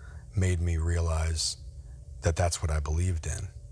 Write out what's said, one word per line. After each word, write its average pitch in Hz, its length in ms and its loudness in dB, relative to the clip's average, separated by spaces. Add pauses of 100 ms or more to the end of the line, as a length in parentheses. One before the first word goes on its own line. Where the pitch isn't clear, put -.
(360)
made 92 240 4
me 85 160 2
realize 80 800 0 (680)
that 85 140 4
that's 85 240 2
what 78 100 0
I 78 100 4
believed 80 460 0
in. - 220 -4 (240)